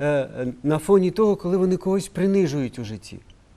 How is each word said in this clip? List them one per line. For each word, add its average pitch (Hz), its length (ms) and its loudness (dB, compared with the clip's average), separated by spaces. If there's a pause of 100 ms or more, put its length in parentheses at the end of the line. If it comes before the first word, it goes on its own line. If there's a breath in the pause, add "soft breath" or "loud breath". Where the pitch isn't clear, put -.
е, 143 260 0 (360)
на 151 140 2
фоні 185 340 4
того, 208 240 2
коли 175 220 -2
вони 185 200 2
когось 190 300 -2
принижують 170 720 0
у 120 40 -6
житті? 104 360 -12 (380)